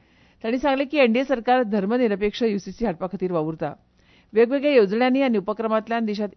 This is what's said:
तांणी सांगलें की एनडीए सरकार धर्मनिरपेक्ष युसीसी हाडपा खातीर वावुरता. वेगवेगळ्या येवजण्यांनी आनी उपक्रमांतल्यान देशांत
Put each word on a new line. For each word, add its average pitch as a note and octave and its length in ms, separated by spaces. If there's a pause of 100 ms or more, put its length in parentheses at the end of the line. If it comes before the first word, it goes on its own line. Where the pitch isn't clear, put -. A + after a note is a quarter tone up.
(440)
तांणी A3+ 140
सांगलें C#4 340
की D#4 60
एनडीए B3+ 260
सरकार B3+ 400
धर्मनिरपेक्ष G#3 800
युसीसी G3+ 420
हाडपा F#3 220
खातीर F3+ 240
वावुरता. D#3 420 (600)
वेगवेगळ्या B3+ 380
येवजण्यांनी B3 500
आनी B3 160
उपक्रमांतल्यान A3 680
देशांत G#3 320